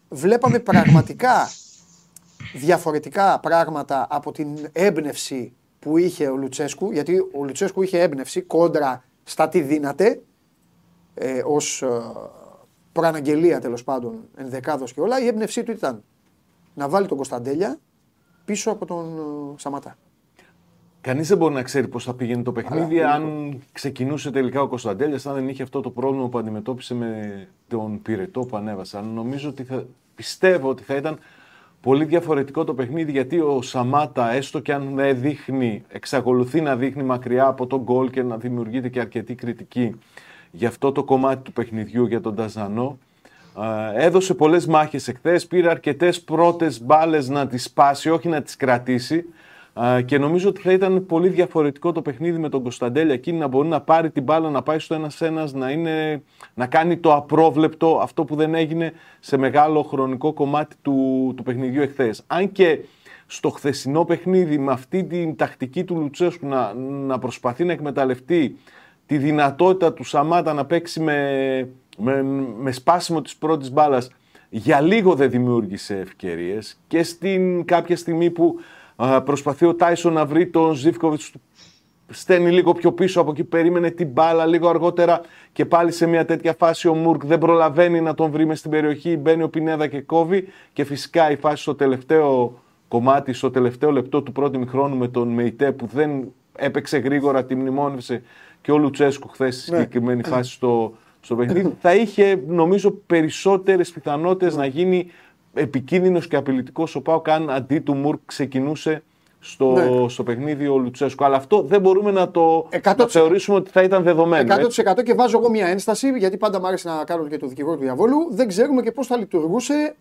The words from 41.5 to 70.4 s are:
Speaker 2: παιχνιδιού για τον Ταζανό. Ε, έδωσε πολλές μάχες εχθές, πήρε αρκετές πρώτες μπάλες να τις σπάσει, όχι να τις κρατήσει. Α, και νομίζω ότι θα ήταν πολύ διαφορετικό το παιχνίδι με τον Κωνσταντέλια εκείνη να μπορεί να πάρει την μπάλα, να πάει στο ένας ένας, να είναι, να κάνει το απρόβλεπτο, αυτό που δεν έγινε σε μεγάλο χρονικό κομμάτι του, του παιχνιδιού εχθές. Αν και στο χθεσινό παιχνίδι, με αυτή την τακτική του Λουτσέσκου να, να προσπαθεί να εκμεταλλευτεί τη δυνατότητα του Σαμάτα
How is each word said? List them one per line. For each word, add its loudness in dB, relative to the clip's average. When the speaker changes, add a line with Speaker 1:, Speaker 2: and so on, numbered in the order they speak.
Speaker 2:
παιχνιδιού -4
για -2
τον -6
Ταζανό. -6
Ε, 2
έδωσε 4
πολλές 4
μάχες 0
εχθές, 0
πήρε 4
αρκετές 0
πρώτες 0
μπάλες 2
να -2
τις -6
σπάσει, 2
όχι 0
να -2
τις -12
κρατήσει. 0
Α, 0
και 0
νομίζω 0
ότι -2
θα 2
ήταν 2
πολύ 2
διαφορετικό 0
το -4
παιχνίδι -4
με -4
τον -2
Κωνσταντέλια 0
εκείνη -4
να -2
μπορεί 0
να 0
πάρει 2
την -4
μπάλα, 0
να -2
πάει -2
στο -6
ένας -8
ένας, -4
να -4
είναι, -4
να -4
κάνει 2
το 4
απρόβλεπτο, 2
αυτό -2
που -8
δεν 0
έγινε -2
σε -2
μεγάλο 4
χρονικό -2
κομμάτι -2
του, 0
του -10
παιχνιδιού -2
εχθές. -2
Αν -2
και 4
στο -4
χθεσινό -2
παιχνίδι, 0
με -2
αυτή -4
την -4
τακτική -6
του -6
Λουτσέσκου -4
να, -4
να -2
προσπαθεί -4
να 0
εκμεταλλευτεί -2
τη -2
δυνατότητα 2
του -14
Σαμάτα 0